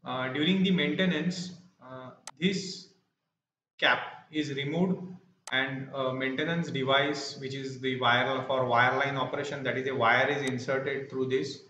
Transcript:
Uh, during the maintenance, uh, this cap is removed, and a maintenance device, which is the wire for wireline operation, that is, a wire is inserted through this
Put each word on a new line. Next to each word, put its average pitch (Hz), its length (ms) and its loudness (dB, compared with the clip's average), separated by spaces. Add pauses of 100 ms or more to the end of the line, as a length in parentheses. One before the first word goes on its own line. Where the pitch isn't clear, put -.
Uh, 127 280 -4
during 180 300 4
the 190 80 4
maintenance, 160 800 0 (320)
uh, 127 280 -14 (300)
this - 480 -2 (920)
cap 127 200 4 (320)
is 147 240 -2
removed, 151 480 0 (480)
and 135 420 -2
a 131 200 0
maintenance 156 580 -2
device, 135 720 0
which 135 140 -6
is 135 260 -6
the 127 180 0
wire 127 480 2
for 131 200 2
wireline 127 500 4
operation, 139 480 -4
that 123 120 0
is, 131 120 -2
a 131 60 -2
wire 123 340 4
is 139 200 0
inserted 135 640 -2
through 131 160 -2
this 131 420 -2